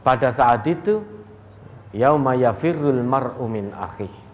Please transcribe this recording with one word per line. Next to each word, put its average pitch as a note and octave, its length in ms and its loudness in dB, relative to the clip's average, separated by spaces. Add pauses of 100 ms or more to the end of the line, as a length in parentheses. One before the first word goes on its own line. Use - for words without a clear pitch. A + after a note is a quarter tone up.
Pada B2+ 320 2
saat A#2+ 360 2
itu, G#3 360 -2 (880)
yauma C3+ 400 2
yafirrul B2+ 720 0
mar'u B2+ 400 -2
min G#2+ 320 -6
akhihi. F#2+ 440 -10 (140)